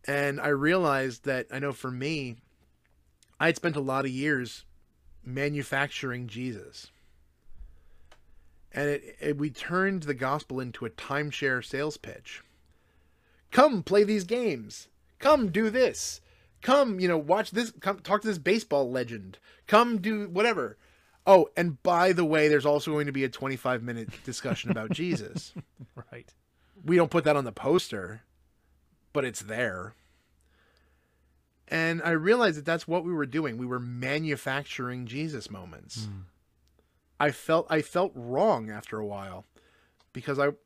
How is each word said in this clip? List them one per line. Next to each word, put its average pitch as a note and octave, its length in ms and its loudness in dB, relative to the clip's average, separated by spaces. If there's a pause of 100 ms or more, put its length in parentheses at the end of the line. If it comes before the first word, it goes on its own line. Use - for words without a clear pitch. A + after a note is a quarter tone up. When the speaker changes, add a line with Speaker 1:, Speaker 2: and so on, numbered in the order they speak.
Speaker 1:
And C#3+ 360 0
I D3 80 0
realized C#3+ 760 2
that, C3 260 -2
I C3+ 80 -6
know C#3 120 -4
for B2+ 200 -8
me, C3 440 -6 (1040)
I'd D#3+ 160 4
spent E3 200 -2
a D3 60 -2
lot C3+ 240 0
of C3 60 -2
years C3 540 -2 (580)
manufacturing C3+ 1040 -4
Jesus. A2 640 -10 (1800)
And C#3+ 160 -2
it, - 300 -6
it, D3 180 -2
we D3 120 -4
turned F#3 540 -2
the C#3+ 100 -4
gospel C3 460 -4
into B2 260 -8
a A#2 40 -6
timeshare C#3 760 -2
sales C#3+ 340 -4
pitch. - 440 -16 (1080)
"Come B3+ 320 6
play G#3 200 4
these G3+ 200 2
games. F3+ 640 -4 (320)
Come C4 320 4
do A3 180 2
this. A#3 520 0 (420)
Come, B3 360 4
you F#3 80 2
know, E3+ 100 4
watch E3+ 340 2
this. A3+ 200 -2 (100)
Come G3 180 -2
talk G3+ 220 0
to A3 60 -4
this F#3+ 120 -2
baseball C#3+ 500 2
legend. A2+ 480 -6 (300)
Come A3+ 340 6
do G#3 260 -2
whatever. F3+ 500 0 (500)
Oh, F#3+ 280 10
and E3+ 280 -2
by F3+ 300 4
the E3+ 120 2
way, D3+ 220 4
there's D3 180 4
also D3 260 2
going D3 140 0
to C#3+ 60 -4
be C3+ 120 -2
a B2+ 60 -2
twenty-five B2+ 540 -4
minute A#2 260 -8 (140)
discussion - 480 -6
about A2 180 -4
Speaker 2:
<laughs> - 20 -4
Speaker 1:
Jesus." D3+ 600 -6 (580)
Speaker 2:
Right. - 220 -20 (500)
Speaker 1:
We E3 120 2
don't E3+ 160 6
put E3 140 2
that D3 100 6
on C#3 80 2
the A#2 80 -6
poster, A2 720 -2 (880)
but C#3 100 0
it's A#2 180 -6
there. G2+ 520 -4 (1700)
And E3 360 0
I E3+ 80 0
realized F#3 460 4
that C#3+ 80 -12
that's E3 220 -2
what E3 180 0
we F3+ 80 -2
were D3 140 -2
doing. B2+ 320 -4
We B2 80 -6
were B2 120 -4
manufacturing C3 1300 -4
Jesus C#3 460 -8
moments. F#2 540 -14
Speaker 2:
Hmm. G2 160 -12 (1000)
Speaker 1:
I D3 120 4
felt, E3 380 0
I D#3 120 2
felt F3+ 340 0
wrong B2 540 0
after G#2+ 300 -10
a G#2+ 60 -6
while G2 400 -10 (640)
because C3+ 280 -4
I C#3+ 100 4 (160)